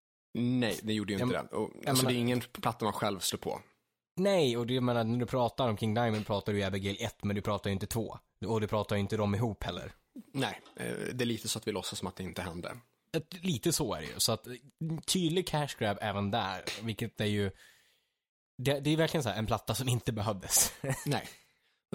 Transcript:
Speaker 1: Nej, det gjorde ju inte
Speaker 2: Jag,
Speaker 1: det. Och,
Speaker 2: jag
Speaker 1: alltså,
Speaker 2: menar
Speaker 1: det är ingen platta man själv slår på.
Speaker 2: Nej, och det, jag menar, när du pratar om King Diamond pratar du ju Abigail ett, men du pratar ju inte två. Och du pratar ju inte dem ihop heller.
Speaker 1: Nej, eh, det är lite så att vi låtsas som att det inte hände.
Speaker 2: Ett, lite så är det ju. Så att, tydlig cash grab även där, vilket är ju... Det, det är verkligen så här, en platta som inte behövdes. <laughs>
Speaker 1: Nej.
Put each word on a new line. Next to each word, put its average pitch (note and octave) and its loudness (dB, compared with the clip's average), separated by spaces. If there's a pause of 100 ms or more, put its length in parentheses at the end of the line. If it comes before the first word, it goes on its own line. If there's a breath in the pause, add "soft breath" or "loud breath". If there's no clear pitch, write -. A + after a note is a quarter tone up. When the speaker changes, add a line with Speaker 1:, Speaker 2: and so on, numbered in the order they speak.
(340)
Speaker 1:
Nej, A#2+ 2
det G#2+ 0
gjorde G#2 0
ju G2 0
inte B2 2
Speaker 2:
Jag, C#2 -2
Speaker 1:
det. - -6
Och, G#2 -2 (100)
Speaker 2:
jag - -4
Speaker 1:
alltså, C3 4
Speaker 2:
menar C3 2
Speaker 1:
det B2 0
är - 0
ingen B2 2
platta - -4
man G#2 2
själv G2+ 0
slår - -2
på. - -6 (540)
Speaker 2:
Nej, F3 4
och A#2+ 0
det, B2 0
jag B2+ 2
menar, A#2+ 4
när A#2 2
du A#2+ 2
pratar B2 2
om G#2 2
King A2 2
Diamond G#2+ 2
pratar G#2 0
du G2+ 2
ju G2 2
Abigail G2 0
ett, G#2+ -6
men G2+ 2
du G#2 -2
pratar G2+ 0
ju G2 2
inte G2 -2
två. - -4 (280)
Och A2+ 2
du G#2+ 0
pratar G#2 0
ju G2+ 2
inte G2+ 0
dem G2+ 2
ihop G#2+ 0
heller. F2+ -6 (420)
Speaker 1:
Nej, A#2+ -2 (140)
eh, B2 -6 (280)
det B2 0
är - 2
lite A2+ -2
så A2+ -2
att - -6
vi A2 -2
låtsas G2 -6
som F#2+ -4
att F2+ -6
det F#2+ -8
inte F2 -6
hände. F2 -8 (360)
Speaker 2:
Ett, E3 -6
lite E3+ 2
så A2+ 0
är D#2 -4
det D2 -8
ju. A#1+ -10
Så - 4
att, - -2 (580)
tydlig F3+ 2
cash D3 0 (120)
grab G2+ 0
även G2+ 0
där, F#2+ 0 (180)
vilket A2+ -4
är G#2+ 2
ju... G2+ 2 (1040 soft breath)
Det, C#3 0
det D3 2
är D#3 4
verkligen D#3 2
så A2 2
här, F#2+ -2
en A2 0
platta G#2+ 0
som C3+ 0
inte B2 2
behövdes. G#2 0 (160)
<laughs> - -2
Speaker 1:
Nej. C#3 0 (680 loud breath)